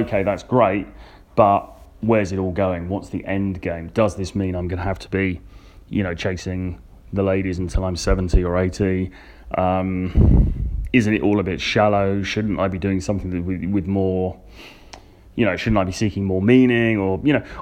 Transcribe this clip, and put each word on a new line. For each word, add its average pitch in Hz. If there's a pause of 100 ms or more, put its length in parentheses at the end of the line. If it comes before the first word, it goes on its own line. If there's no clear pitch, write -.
okay, 104
that's 92
great, 104 (500)
but 101 (300)
where's 107
it 95
all 92
going? 90
What's 98
the 95
end 98
game? 85
Does 110
this 95
mean 95
I'm 90
gonna 90
have 95
to -
be, 95 (480)
you 101
know, 87
chasing 90 (320)
the 98
ladies 95
until 92
I'm 90
seventy 92
or 87
eighty? 92 (460)
Um, 92 (380)
isn't 110
it 107
all 104
a 95
bit 90
shallow? 101
Shouldn't 104
I 95
be 95
doing 95
something 92
that 87
with, 87
with 92
more, 92 (960)
you 117
know, 92
shouldn't 107
I 95
be 92
seeking 98
more 95
meaning?" 117
Or, 95
you 147
know, 123 (180)